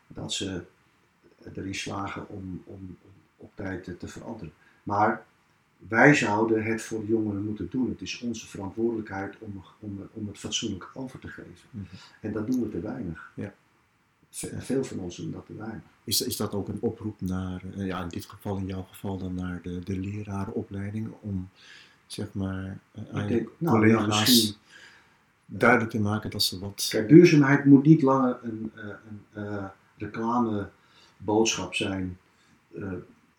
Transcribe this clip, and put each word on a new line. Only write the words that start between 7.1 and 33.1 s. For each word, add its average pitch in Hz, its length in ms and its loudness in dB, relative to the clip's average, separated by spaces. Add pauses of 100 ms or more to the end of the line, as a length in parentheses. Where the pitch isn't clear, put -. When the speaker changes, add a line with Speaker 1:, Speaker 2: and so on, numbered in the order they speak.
Speaker 1:
moeten 104 260 -6
doen. 127 180 0
Het 107 120 -6
is - 200 -10
onze 117 260 -8
verantwoordelijkheid 101 920 -4
om, 98 240 -14 (160)
om, 98 340 -10
om 107 140 -10
het 95 120 -12
fatsoenlijk - 560 -8
over 131 240 -12
te - 100 -16
geven. - 420 -18
Speaker 2:
Mhm. 101 140 -10 (360)
Speaker 1:
En - 120 -8
dat 107 140 -6
doen 127 160 0
we 104 60 -4
te 92 120 -6
weinig. 101 540 -10
Speaker 2:
Ja. 104 200 -10 (760)
Speaker 1:
Ve-, - 300 -10
veel 131 240 -2
van 104 140 -10
ons 90 180 -10
doen - 140 -10
dat 92 160 -12
te 101 100 -14
weinig. 107 260 -12 (220)
Speaker 2:
Is, 113 160 0
is 117 160 -4
dat 107 180 -4
ook 101 140 -4
een 104 120 -6
oproep 107 400 -6
naar, 92 420 -4 (140)
eh, 98 100 -4
ja, 90 160 -4
in 87 60 -8
dit 87 160 -10
geval, 101 320 -8
in 95 100 -4
jouw 95 160 -6
geval 95 360 -8
dan 92 160 -6
naar 90 280 -6
de, 90 160 -8
de 95 200 -6
lerarenopleiding 101 1200 -6
om, 95 280 -6 (580)
zeg 101 260 -10
maar, 95 460 -6 (140)
eh, 107 100 -14 (100)
aan 104 100 -4
Speaker 1:
Ik 104 60 -4
Speaker 2:
je 110 60 0
Speaker 1:
denk, 117 140 -2 (100)
nou, 110 280 4
ja, 113 80 8
Speaker 2:
collega's 107 260 2
Speaker 1:
misschien 110 340 4 (920)
Speaker 2:
duidelijk 117 440 4
te 113 100 -2
maken 104 300 0
dat 104 120 -2
ze - 160 -2
wat 98 320 -6
Speaker 1:
Kijk, 110 180 0
duurzaamheid 147 560 10
moet 139 200 10
niet 156 180 10
langer 131 400 4
een, 110 320 -8
eh, - 100 -16
een, 104 380 -14 (220)
eh, 101 200 -6 (320)
reclameboodschap 107 1800 -2
zijn, 95 440 -4 (560)
eh, 98 180 -8 (460)